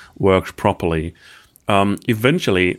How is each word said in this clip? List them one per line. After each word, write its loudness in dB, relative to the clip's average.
work 2
properly. -2
Um, 0
eventually, 0